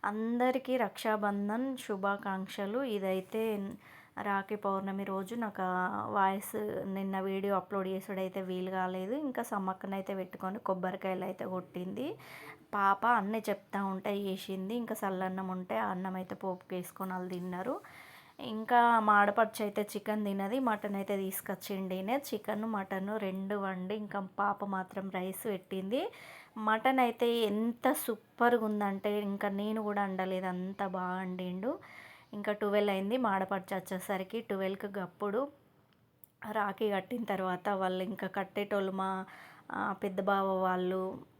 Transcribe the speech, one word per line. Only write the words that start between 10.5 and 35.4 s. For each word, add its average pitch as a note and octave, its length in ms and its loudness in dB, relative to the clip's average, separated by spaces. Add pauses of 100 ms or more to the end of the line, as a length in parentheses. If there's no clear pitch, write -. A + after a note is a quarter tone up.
కొబ్బరికాయలు F#3 680 -2
అయితే F#3+ 220 -4
కొట్టింది F#3 680 -4 (580)
పాప. G3 320 4
అన్నీ A3 420 4
చెప్తా G3+ 360 -2
ఉంటే G3 340 0
చేసింది. F#3+ 560 -2
ఇంకా A3+ 200 -2
సల్లన్నం F#3+ 540 -2
ఉంటే F#3 300 -2
ఆ G#3+ 100 0
అన్నం F#3 260 -2
అయితే F#3 200 -4
పోపుకేసుకొని F#3 760 -4
వాళ్ళు F#3 160 -4
తిన్నారు. F#3 520 -4 (600)
ఇంకా A#3 600 6
మా G#3+ 200 6
ఆడపడుచు G#3+ 420 4
అయితే G#3 200 0
చికెన్ G#3+ 420 -2
తినది, G3 340 0
మటన్ G#3+ 360 0
అయితే G3 220 0
తీసుకొచ్చిండు F#3+ 760 -4
ఈయన. F#3+ 160 -2
చికెన్, G#3+ 540 -2
మటన్ G3+ 560 -2
రెండు F#3+ 340 -2
వండి F#3+ 400 -2
ఇంకా G3+ 340 -4 (100)
పాప G3+ 260 2
మాత్రం F#3+ 500 -4
రైస్ F#3 300 -4
పెట్టింది. G3+ 680 -2 (480)
మటన్ A3 400 4
అయితే A#3+ 300 4 (120)
ఎంత A3+ 520 2
సూపర్గా A#3 760 2
ఉందంటే G#3 540 2
ఇంకా G3+ 280 0
నేను G#3+ 340 0
కూడా G#3 200 0
అండలేదు, F#3 440 0
అంత F#3 400 -2
బాగా F#3 340 -2
వండిండు. F#3 580 -2 (540)
ఇంకా G#3 200 -2
ట్వెల్వ్ G#3 380 4
అయింది G3 260 0
మా A#3+ 140 4
ఆడపడుచు F#3+ 460 0
వచ్చేసరికి. F#3 640 -4
ట్వెల్వ్కి G3 460 -2 (140)
గప్పుడు G#3 480 -2 (1000)